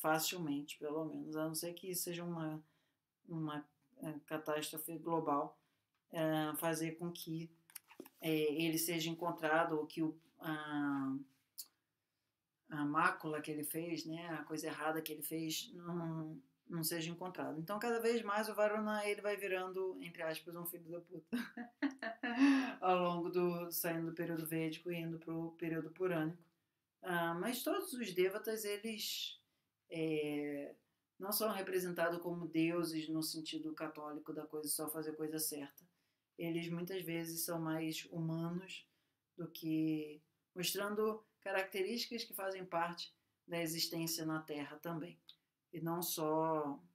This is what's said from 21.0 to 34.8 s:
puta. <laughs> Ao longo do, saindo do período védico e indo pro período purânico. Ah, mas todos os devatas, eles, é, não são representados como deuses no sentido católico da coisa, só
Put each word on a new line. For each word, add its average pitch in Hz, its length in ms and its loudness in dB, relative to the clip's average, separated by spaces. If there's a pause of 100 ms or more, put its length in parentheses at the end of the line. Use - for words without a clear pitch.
puta. - 360 -6 (460)
<laughs> 262 960 4
Ao 185 180 8
longo 175 320 4
do, 175 400 4
saindo 165 360 0
do 165 80 -2
período 165 320 0
védico 160 440 0
e 170 80 -2
indo 165 200 -2
pro 165 340 -4
período 160 380 -2
purânico. 170 520 2 (600)
Ah, 170 320 2
mas 214 280 -2
todos 359 300 0
os 226 200 -4
devatas, 208 520 2
eles, 208 760 -4 (480)
é, 147 840 0 (440)
não 196 120 -4
são 214 220 2
representados 175 680 0
como 170 280 -2
deuses 160 600 2
no 160 140 2
sentido 156 500 -4
católico 151 600 -6
da 151 120 -6
coisa, 151 240 -6
só 151 220 -2